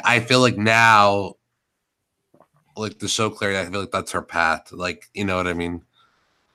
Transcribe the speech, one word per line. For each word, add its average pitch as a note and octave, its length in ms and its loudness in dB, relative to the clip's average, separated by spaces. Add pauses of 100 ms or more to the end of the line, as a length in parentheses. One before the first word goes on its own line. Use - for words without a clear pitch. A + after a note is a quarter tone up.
I A#2+ 160 2
feel B2+ 200 2
like A#2+ 180 2
now, G#2 760 4 (1400)
like, G#2+ 220 -8
the G#2 100 -8
show A2+ 220 -2
Clary, G2+ 280 -4
I F#2 80 -2
feel F#2+ 140 -6
like F#2+ 100 -8
that's F#2+ 220 -6
her F2 100 -4
path. E2 500 -2
Like, F2+ 420 -10
you G2+ 100 -6
know F#2+ 120 -2
what F2+ 120 -2
I F2 60 -4
mean? F2 280 -6 (720)